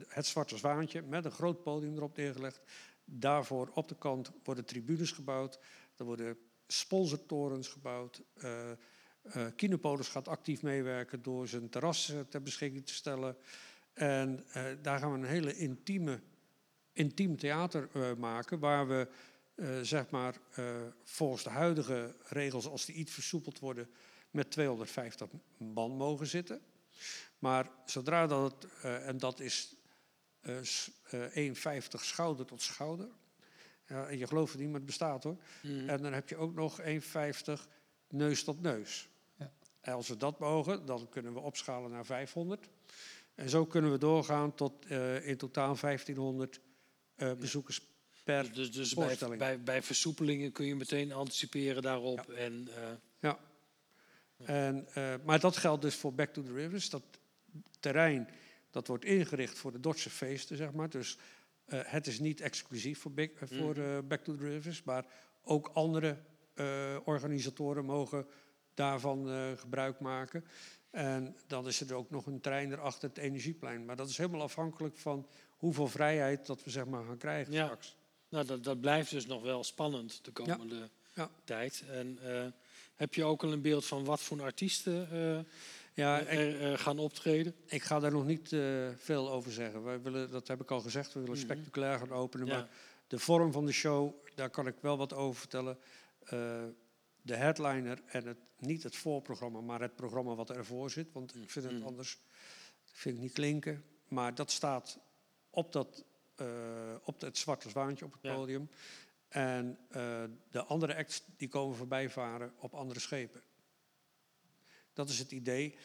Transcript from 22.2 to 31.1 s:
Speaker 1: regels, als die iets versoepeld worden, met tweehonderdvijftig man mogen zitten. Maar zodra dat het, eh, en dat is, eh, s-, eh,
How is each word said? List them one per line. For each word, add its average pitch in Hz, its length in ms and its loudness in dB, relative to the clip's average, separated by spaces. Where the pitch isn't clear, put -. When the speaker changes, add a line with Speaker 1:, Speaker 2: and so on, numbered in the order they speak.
Speaker 1:
regels, 135 400 -2
als 143 180 -4
die 156 100 -8
iets 160 180 -4
versoepeld 147 460 -4
worden, 123 300 -6
met 143 200 0
tweehonderdvijftig 117 800 0
man 113 340 -2
mogen 139 360 0
zitten. 175 340 -4
Maar 131 300 4
zodra 156 420 4
dat 139 240 4
het, - 100 -16
eh, 131 260 -4
en 131 100 -2
dat 127 220 -2
is, - 360 -4
eh, 127 200 -6
s-, - 300 -4
eh, 123 140 -4